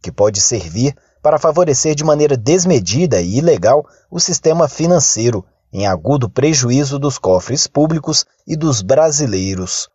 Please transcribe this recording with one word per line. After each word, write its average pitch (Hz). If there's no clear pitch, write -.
que 90
pode 101
servir 90
para 151
favorecer 156
de 147
maneira 151
desmedida 135
e 95
ilegal 143
o 170
sistema 165
financeiro, 120
em 101
agudo 101
prejuízo 135
dos 139
cofres 95
públicos 156
e 160
dos 147
brasileiros. 101